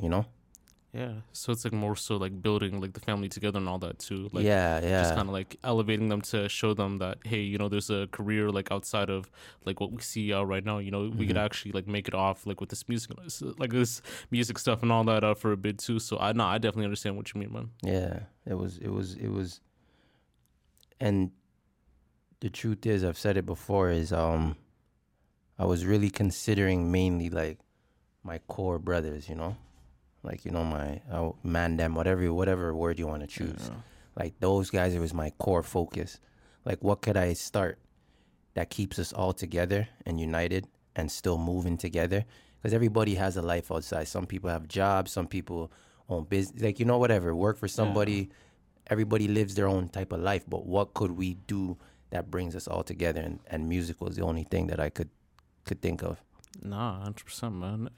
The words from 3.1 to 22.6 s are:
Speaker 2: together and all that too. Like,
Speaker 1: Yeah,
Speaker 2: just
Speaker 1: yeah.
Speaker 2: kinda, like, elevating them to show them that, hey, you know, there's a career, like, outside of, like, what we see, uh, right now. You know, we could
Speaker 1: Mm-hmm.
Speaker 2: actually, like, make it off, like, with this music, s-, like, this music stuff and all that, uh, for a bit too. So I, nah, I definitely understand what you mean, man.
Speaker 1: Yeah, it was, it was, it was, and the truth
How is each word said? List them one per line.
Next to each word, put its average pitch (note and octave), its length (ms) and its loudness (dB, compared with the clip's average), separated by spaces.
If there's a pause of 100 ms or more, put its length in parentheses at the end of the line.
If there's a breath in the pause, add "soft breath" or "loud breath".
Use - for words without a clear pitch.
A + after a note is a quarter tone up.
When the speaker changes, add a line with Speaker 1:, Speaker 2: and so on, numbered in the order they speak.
Speaker 2:
together G2+ 300 -2
and F#2+ 100 0
all F#2 120 -2
that F2 180 -6
too. G2 340 -8
Like, G2 140 2
Speaker 1:
Yeah, F2 340 4
Speaker 2:
just E2+ 100 2
Speaker 1:
yeah. F2 240 6
Speaker 2:
kinda, G2 160 0
like, G2 320 -6
elevating A2 460 2
them G#2 140 0
to G2+ 260 -2
show - 240 0
them G2 260 0
that, F#2 260 -4
hey, A2 180 -2
you G2+ 160 -2
know, G#2 100 0
there's G2+ 220 0
a G2 200 0
career, G#2 400 2
like, G2 220 0
outside G2+ 380 -2
of, F#2+ 200 -4 (360 loud breath)
like, F#2 120 -2
what G2 140 -2
we A#2 80 -8
see, G#2 320 -2
uh, G2 100 2
right F#2+ 220 -2
now. G#2+ 140 -2
You G2 120 -6
know, G2+ 200 -2
we A2 160 0
could F#2 100 2
Speaker 1:
Mm-hmm. G#2+ 80 2
Speaker 2:
actually, G#2 280 -6
like, F#2+ 140 -4
make G2+ 220 -2
it - 60 -6
off, F#2+ 320 0
like, G2+ 160 -4
with F#2+ 80 -8
this - 180 -10
music, A#2 220 -2 (160)
s-, - 160 -10 (160)
like, C3 120 -2
this A#2+ 300 2 (300 loud breath)
music A#2+ 280 0
stuff A#2 240 0
and A#2 80 4
all A2+ 140 6
that, A2 180 4
uh, G#2+ 120 6
for G#2+ 180 0
a G2+ 60 0
bit G2+ 200 -2
too. A#2 200 0
So - 200 -4
I, G2+ 140 2
nah, A2 160 4
I G2 80 2
definitely A2 300 0
understand G2+ 320 -4
what - 160 -10
you G#2 60 -4
mean, G2+ 120 -6
man. A#2 180 -8 (120)
Speaker 1:
Yeah, F#2 380 0 (260)
it F#2+ 80 -4
was, F#2 240 -4
it G#2 100 -8
was, G2 280 -4
it A2 120 -4
was, F#2+ 320 -4 (1400 soft breath)
and G2 340 2 (1080)
the A2+ 80 -4
truth G#2+ 380 -4